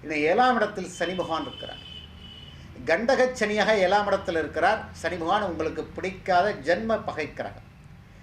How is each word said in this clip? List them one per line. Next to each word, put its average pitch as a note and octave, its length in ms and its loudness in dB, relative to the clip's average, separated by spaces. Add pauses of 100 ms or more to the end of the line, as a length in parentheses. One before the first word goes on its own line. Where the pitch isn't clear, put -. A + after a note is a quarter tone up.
இன்னும் D3 260 -2
ஏழாம் B3 300 4
இடத்தில் G3 360 -2
சனி F3+ 220 -2
பகவான் D#3+ 300 -2
இருக்கிறார். - 360 -14 (1040)
கண்டக A#3 400 4 (120)
சனியாக G#3 440 2
ஏழாம் G3+ 260 4
இடத்துல F#3+ 320 0
இருக்கிறார். E3+ 380 2 (220)
சனி E3+ 180 -4
பகவான் G3 300 0
உங்களுக்கு D#3 340 -4 (120)
பிடிக்காத F#3 520 2 (180)
ஜென்ம G#3+ 400 2
பகை D3 220 -6 (100)
கிரகம். - 320 -10 (540)